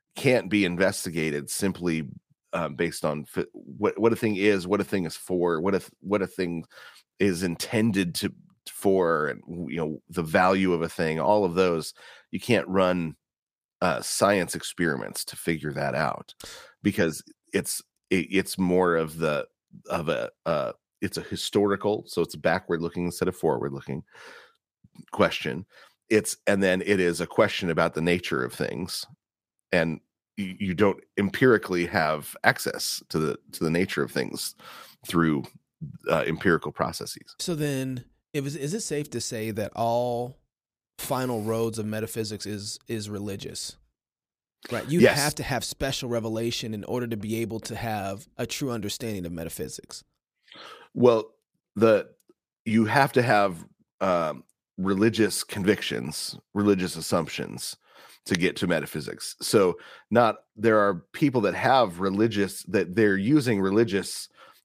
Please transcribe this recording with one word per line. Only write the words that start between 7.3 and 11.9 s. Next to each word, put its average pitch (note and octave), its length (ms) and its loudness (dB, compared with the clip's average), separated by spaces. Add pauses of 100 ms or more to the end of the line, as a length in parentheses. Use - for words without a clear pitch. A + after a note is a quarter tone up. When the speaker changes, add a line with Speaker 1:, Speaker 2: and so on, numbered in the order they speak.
Speaker 1:
intended F#2+ 760 0
to, - 160 -4 (360)
for, E2 600 2
and, C#2 420 -8
you D2 80 -6
know, D#2 300 -4
the F2 140 -4
value F#2 500 4
of E2 100 2
a E2 60 -2
thing, D#2+ 320 -2
all G#2 240 4
of E2+ 100 0
those, F2 400 2 (360)